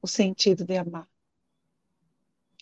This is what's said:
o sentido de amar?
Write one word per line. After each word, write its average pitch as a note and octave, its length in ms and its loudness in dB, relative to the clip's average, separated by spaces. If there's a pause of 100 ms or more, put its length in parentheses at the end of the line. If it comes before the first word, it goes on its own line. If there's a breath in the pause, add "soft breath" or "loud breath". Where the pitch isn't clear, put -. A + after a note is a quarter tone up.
o F#3+ 60 -8
sentido F#3+ 560 2
de F#3 140 -2
amar? F3 300 -8 (1500)